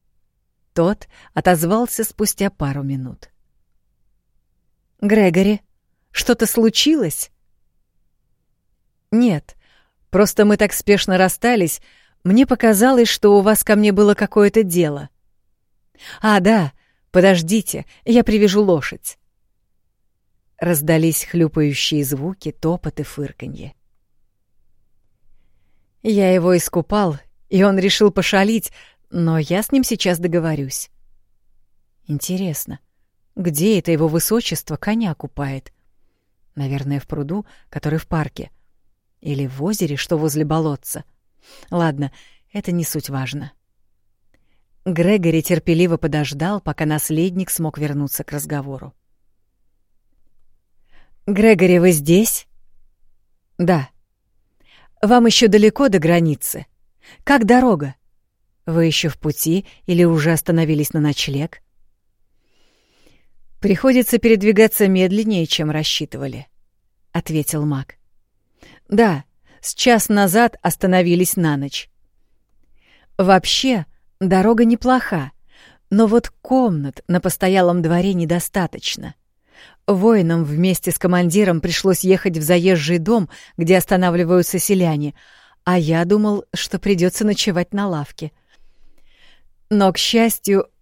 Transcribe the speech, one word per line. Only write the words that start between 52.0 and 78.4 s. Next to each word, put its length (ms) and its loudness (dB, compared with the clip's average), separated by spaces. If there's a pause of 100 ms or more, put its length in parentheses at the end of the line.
"Да". 320 0 (1080)
"Вам 260 4
еще 200 4
далеко 420 4
до 120 0
границы? 640 0 (560)
Как 220 2
дорога? 500 2 (720)
Вы 200 0
еще 240 -2
в 80 -10
пути 460 -4 (220)
или 180 2
уже 280 2
остановились 600 -2
на 80 -2
ночлег?" 640 -4 (2000)
"Приходится 580 2
передвигаться 680 4
медленнее, 580 0
чем 240 -4
рассчитывали", 800 -6 (640)
ответил 540 -4
маг. 300 -6 (920)
Да, 360 0 (360)
с 140 -10
час 340 2
назад 540 2
остановились 720 0
на 200 0
ночь. 340 -10 (1300)
Вообще, 720 2 (340)
дорога 440 2
неплоха, 680 0 (580)
но 160 4
вот 240 0 (120)
комнат 640 -2
на 120 2
постоялом 600 0
дворе 320 0
недостаточно. 1000 -6 (720)